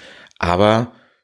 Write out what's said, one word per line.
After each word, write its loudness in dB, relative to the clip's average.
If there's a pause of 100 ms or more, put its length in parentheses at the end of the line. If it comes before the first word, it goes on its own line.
(380)
aber 0 (320)